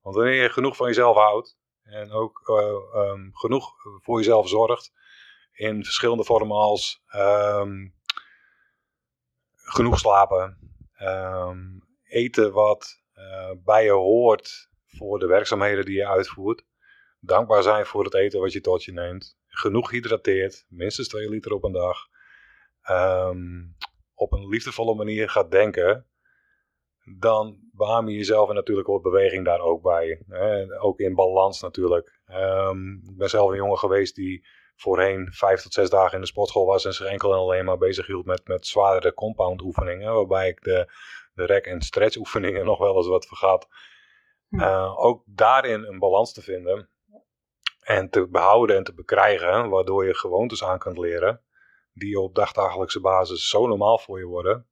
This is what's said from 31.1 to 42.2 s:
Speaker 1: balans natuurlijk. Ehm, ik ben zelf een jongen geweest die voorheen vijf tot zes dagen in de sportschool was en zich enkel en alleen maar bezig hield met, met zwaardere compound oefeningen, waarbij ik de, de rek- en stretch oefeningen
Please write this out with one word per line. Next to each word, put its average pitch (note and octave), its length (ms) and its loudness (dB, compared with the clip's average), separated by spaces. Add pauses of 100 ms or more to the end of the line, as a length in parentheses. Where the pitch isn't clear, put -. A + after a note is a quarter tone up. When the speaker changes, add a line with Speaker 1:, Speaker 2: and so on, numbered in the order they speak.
Speaker 1:
balans F#2+ 460 2
natuurlijk. F2 680 -2
Ehm, F#2+ 640 -4
ik F#2+ 240 -18
ben F#2+ 140 -4
zelf G2+ 200 4
een F#2+ 60 -2
jongen G2 220 0
geweest G2 360 0
die F#2 320 -10 (300)
voorheen F#2+ 560 0
vijf G2 300 2
tot G2 100 -16
zes G2 180 0
dagen F#2+ 240 4
in F#2 60 -6
de F#2 60 -10
sportschool G2+ 400 -2
was F#2+ 180 2
en F#2+ 100 -6
zich F#2+ 120 -10
enkel G2 260 -2
en F#2+ 60 2
alleen F#2 260 0
maar F#2 140 -2
bezig F#2+ 280 -2
hield F#2 180 -8
met, F#2 240 -6
met F#2 180 -6
zwaardere F#2+ 480 2
compound F#2+ 480 -4
oefeningen, F#2 520 -6
waarbij F#2+ 340 0
ik - 140 -8
de, F#2 300 -2 (420)
de F2+ 100 -6
rek- G2 220 2
en F2+ 160 -8
stretch G#2 340 0
oefeningen G2 520 -4